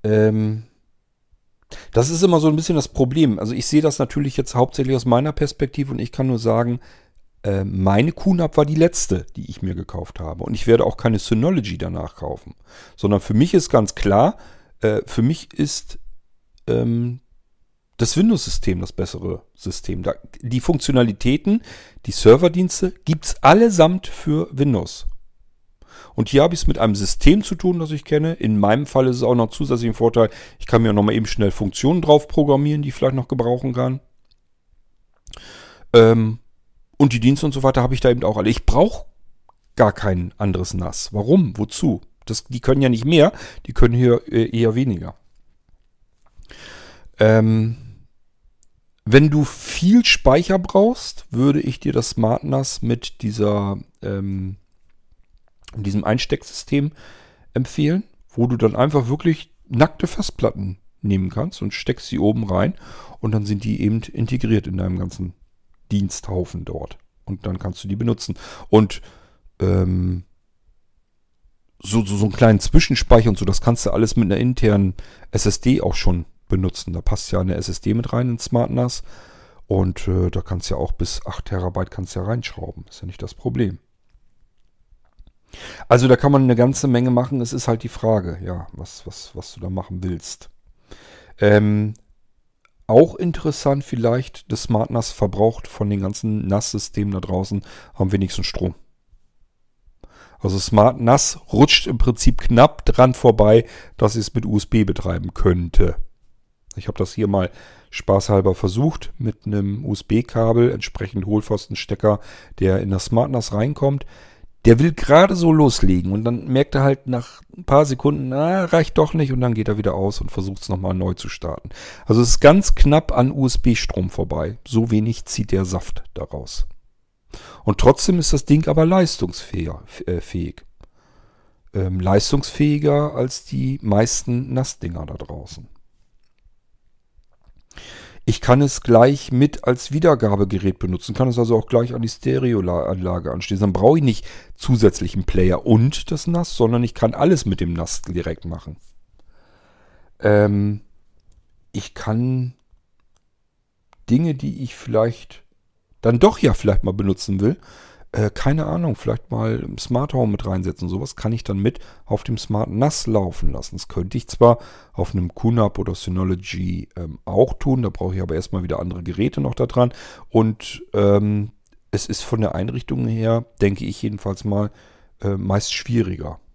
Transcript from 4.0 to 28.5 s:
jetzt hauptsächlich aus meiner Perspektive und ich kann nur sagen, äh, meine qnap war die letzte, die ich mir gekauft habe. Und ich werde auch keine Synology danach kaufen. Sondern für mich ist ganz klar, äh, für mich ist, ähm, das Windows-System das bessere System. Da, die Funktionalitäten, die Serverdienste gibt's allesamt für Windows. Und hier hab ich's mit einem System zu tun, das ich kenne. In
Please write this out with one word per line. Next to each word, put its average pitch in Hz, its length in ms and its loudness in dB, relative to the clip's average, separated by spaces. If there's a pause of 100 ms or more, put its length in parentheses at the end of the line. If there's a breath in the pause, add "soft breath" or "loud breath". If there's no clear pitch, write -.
jetzt - 160 -6
hauptsächlich 127 420 0
aus 120 100 -4
meiner 127 260 2
Perspektive 135 640 -4
und 123 60 -8
ich 117 120 -8
kann 131 160 -2
nur 120 120 -2
sagen, 117 420 0 (640 soft breath)
äh, 98 200 -2
meine 98 480 2
qnap 175 460 0
war 151 80 4
die 151 100 -4
letzte, 156 500 0 (100)
die - 140 -12
ich - 120 -14
mir 92 120 -6
gekauft 87 460 -10
habe. 80 240 -10
Und - 100 -6
ich - 140 -2
werde 113 180 6
auch - 120 -2
keine 113 200 0
Synology 113 600 -2
danach 85 380 -8
kaufen. - 380 -12 (440 loud breath)
Sondern 101 240 2
für - 120 -6
mich 131 200 4
ist 180 160 2
ganz 110 260 2
klar, 110 420 2 (440 soft breath)
äh, 107 240 0
für - 160 -2
mich 143 320 -2
ist, - 460 -6 (680)
ähm, 120 540 -2 (760)
das 117 200 0
Windows-System 160 640 0
das 92 120 -10
bessere 90 500 -8 (100)
System. - 480 -10
Da, 87 140 -4 (260)
die 117 180 -4
Funktionalitäten, 135 1000 0 (460 loud breath)
die - 40 -8
Serverdienste 175 840 4 (100)
gibt's - 380 -2
allesamt 185 640 6
für 156 440 -4
Windows. 131 540 -2 (1120 loud breath)
Und 120 140 -2
hier 139 120 6
hab 170 100 4
ich's - 140 -4
mit - 140 2
einem 110 160 2
System 180 480 4
zu - 100 -6
tun, 180 240 -2
das 156 140 -6
ich 147 120 -8
kenne. 156 300 0
In 107 260 0